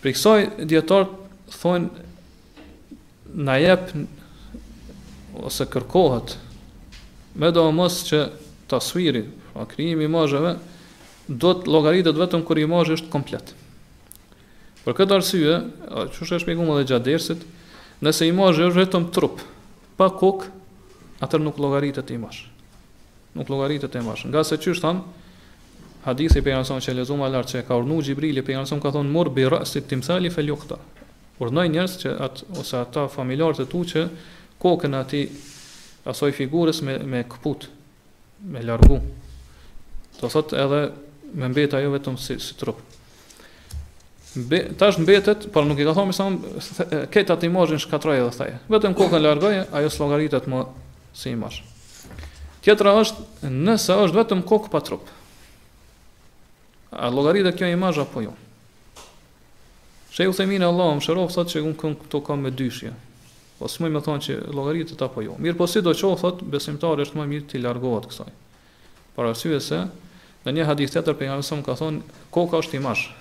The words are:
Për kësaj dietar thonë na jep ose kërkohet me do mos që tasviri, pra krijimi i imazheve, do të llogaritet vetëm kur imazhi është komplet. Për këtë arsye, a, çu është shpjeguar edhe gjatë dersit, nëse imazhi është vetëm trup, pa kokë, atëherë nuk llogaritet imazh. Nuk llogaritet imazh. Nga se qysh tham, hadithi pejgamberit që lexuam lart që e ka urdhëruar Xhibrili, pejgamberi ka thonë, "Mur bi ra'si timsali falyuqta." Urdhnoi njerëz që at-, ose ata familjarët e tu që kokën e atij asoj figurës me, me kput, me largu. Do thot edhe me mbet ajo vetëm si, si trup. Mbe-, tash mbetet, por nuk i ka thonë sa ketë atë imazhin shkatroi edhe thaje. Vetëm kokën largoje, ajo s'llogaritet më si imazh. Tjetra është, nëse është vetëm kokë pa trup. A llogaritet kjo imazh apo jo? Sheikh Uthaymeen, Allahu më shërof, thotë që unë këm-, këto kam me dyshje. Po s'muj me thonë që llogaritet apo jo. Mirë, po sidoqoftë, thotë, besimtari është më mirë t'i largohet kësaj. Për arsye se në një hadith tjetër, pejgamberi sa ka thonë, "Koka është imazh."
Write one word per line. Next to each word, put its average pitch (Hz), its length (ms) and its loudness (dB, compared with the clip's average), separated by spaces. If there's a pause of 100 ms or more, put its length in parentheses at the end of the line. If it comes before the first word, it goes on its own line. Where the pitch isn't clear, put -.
Për 135 140 0
kësaj 214 240 6 (260)
dietar 160 400 4 (540)
thonë 175 460 -2 (1400)
na 135 160 4
jep 180 300 4 (1500)
ose - 320 -4
kërkohet 135 640 2 (1040)
me 160 160 2
do 165 160 6
mos 175 380 2
që 151 160 2 (460)
tasviri, 135 520 0 (300)
pra - 180 -10
krijimi 156 360 -2
i 156 40 0
imazheve, 160 460 2 (760)
do 151 240 2
të 175 160 -6
llogaritet 156 480 4
vetëm 175 280 0
kur 160 120 2
imazhi 160 400 2
është - 140 -12
komplet. - 420 -6 (1300)
Për 123 120 -2
këtë 196 220 4
arsye, 170 380 2 (300)
a, - 240 -6
çu - 140 -10
është 170 180 -2
shpjeguar 165 380 0
edhe 135 100 0
gjatë 120 160 2
dersit, 160 360 0 (600)
nëse 156 240 2
imazhi 175 400 6
është 175 140 4
vetëm 180 340 2
trup, - 280 0 (580)
pa 190 80 6
kokë, 190 400 2 (720)
atëherë 151 240 0
nuk 147 160 -4
llogaritet 139 540 0
imazh. 113 320 -12 (920)
Nuk - 160 -8
llogaritet 139 480 -2
imazh. 113 260 -6
Nga 143 220 2
se 185 100 0
qysh 175 240 -2
tham, 180 220 0 (1000)
hadithi 143 360 4
pejgamberit 131 440 -2
që 127 100 -2
lexuam 135 320 -4
lart 127 240 -2
që 127 80 -4
e 117 80 -10
ka 127 80 2
urdhëruar 139 320 0
Xhibrili, 139 340 -2
pejgamberi 135 400 -4
ka 143 140 -2
thonë, 143 160 0
"Mur 165 160 2
bi 131 160 2
ra'si 135 420 0
timsali 170 460 -2
falyuqta." 147 460 -4 (640)
Urdhnoi 139 280 0
njerëz 180 340 0
që 135 80 -4 (100)
at-, 131 240 -6 (140)
ose - 180 -8
ata 127 320 -4
familjarët 139 520 -2
e 131 60 -2
tu 175 180 -2
që 170 240 -2 (520)
kokën 165 340 2
e 135 100 -2
atij 143 240 -2 (800)
asoj 139 260 0
figurës 156 500 0
me, 135 160 -4
me 123 260 -4
kput, - 440 -8 (760)
me 143 180 -10
largu. 117 380 8 (1200)
Do 123 80 -4
thot 156 240 0
edhe 139 400 0 (420)
me 131 140 -4
mbet 143 260 2
ajo 139 200 0
vetëm 139 240 -4
si, - 220 -8
si - 140 -12
trup. - 260 -6 (1500)
Mbe-, 131 440 -2
tash 196 240 6
mbetet, 202 480 4
por 147 160 4
nuk 143 140 0
i 147 60 4
ka 160 100 2
thonë 190 180 0
sa 196 140 -2 (840)
ketë 196 240 4
atë 170 140 0
imazhin 170 340 2
shkatroi 147 380 0
edhe 120 160 2
thaje. 120 220 -8 (120)
Vetëm 214 240 4
kokën 170 280 4
largoje, 175 420 4 (100)
ajo 151 160 2
s'llogaritet 147 600 0
më 127 140 -2 (520)
si 131 180 -8
imazh. 104 240 -6 (1040)
Tjetra 202 380 6
është, - 500 -4
nëse 190 540 2
është 175 160 4
vetëm 196 260 2
kokë 214 240 2
pa 151 160 0
trup. - 220 -10 (1900)
A 123 160 0
llogaritet 170 480 4
kjo 180 120 2
imazh 175 320 2
apo 131 200 -4
jo? 107 120 -8 (1800)
Sheikh 185 160 2
Uthaymeen, 190 360 0
Allahu 175 320 2
më 139 80 -4
shërof, 170 280 0
thotë 175 220 -2
që 151 80 -2
unë 156 160 -4
këm-, 151 240 -4
këto 147 220 -4
kam 143 200 -4
me 131 80 -4
dyshje. 123 380 -6 (680)
Po - 120 -8
s'muj 165 200 -2
me 151 140 -2
thonë 147 220 -2
që - 120 -4 (160)
llogaritet 151 480 -4
apo 123 240 -4
jo. 101 160 -10
Mirë, 170 160 -2
po 175 120 2
sidoqoftë, 180 520 2
thotë, 180 320 -2
besimtari 147 520 -2
është 151 120 -8
më 147 160 -4
mirë 143 160 -8
t'i 127 120 -6
largohet 120 480 -4
kësaj. - 200 -16 (840)
Për 120 160 0
arsye 143 300 -2
se 165 200 -4 (640)
në 131 120 -4
një 160 100 0
hadith 143 280 0
tjetër, 165 220 0
pejgamberi 139 300 -4
sa 156 160 -6
ka 127 140 -4
thonë, 160 240 -4 (300)
"Koka 170 320 0
është 139 180 -6
imazh." 131 300 -4 (100)